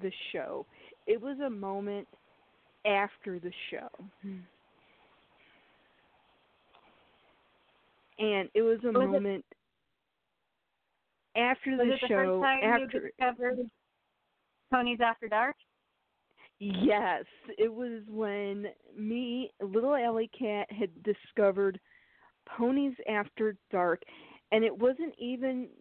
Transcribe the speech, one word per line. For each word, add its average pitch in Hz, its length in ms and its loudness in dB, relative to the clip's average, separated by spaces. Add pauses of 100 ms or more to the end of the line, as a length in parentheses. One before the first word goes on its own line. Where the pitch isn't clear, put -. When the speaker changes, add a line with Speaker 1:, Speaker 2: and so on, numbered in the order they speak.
Speaker 1:
the 190 100 -4 (180)
show. - 360 -6 (400)
It 226 120 2
was 262 200 -6
a 277 100 -4
moment 202 580 -6 (760)
after 196 540 0
the 175 140 -10 (180)
show. - 180 -10 (340)
Mm-hmm. - 4000 -16
And 208 340 0
it 214 80 4
was 226 240 4
a 247 40 2
Speaker 2:
Was 226 80 4
it 254 120 4
Speaker 1:
moment 196 360 0 (1900)
after 254 360 2
Speaker 2:
was 254 60 0
Speaker 1:
the 247 160 4
Speaker 2:
it 254 60 -4
the 247 80 -2
Speaker 1:
show, 185 320 2
Speaker 2:
first - 20 0
time 269 200 4
Speaker 1:
after 240 360 2
Speaker 2:
you - 120 -8
discovered 247 600 -2 (1000)
Ponies 240 280 2
After 226 280 0
Dark? 233 280 2 (1000)
Speaker 1:
Yes, 202 680 2 (340)
it 226 140 4
was 233 360 -6
when 202 600 -4 (280)
me, 240 640 -4
Little 226 340 2
Alley 226 420 0
Cat, 208 340 -4
had 208 200 -4 (120)
discovered 196 760 0 (680)
Ponies 269 480 0 (140)
After 214 480 -2 (140)
Dark, 180 320 2 (500)
and 220 120 4
it 214 120 0
wasn't 254 420 0
even 254 500 -4 (120)